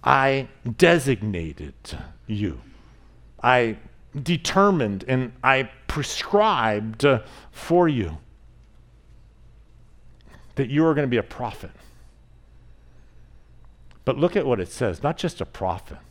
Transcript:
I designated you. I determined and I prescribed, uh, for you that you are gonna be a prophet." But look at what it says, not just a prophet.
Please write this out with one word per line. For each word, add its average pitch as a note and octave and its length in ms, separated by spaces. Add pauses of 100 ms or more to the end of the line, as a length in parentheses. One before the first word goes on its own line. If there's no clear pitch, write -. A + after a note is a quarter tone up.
I C3+ 440 (300)
designated G#2 960 (520)
you. G2+ 340 (800)
I A#2+ 380 (420)
determined D#3 840
and B2+ 240 (140)
I C3 260 (160)
prescribed, A#2+ 1160
uh, C3+ 160 (320)
for F3 360
you F#2 300 (2500)
that C3+ 140
you D3 160
are D#3+ 80
gonna C#3+ 120
be B2 120
a G#2 40
prophet." - 480 (2250)
But C3 140
look E3+ 160
at F#3+ 100
what B2 140
it F2+ 140
says, F#2+ 320
not D#3 120
just - 240
a - 60
prophet. - 520 (120)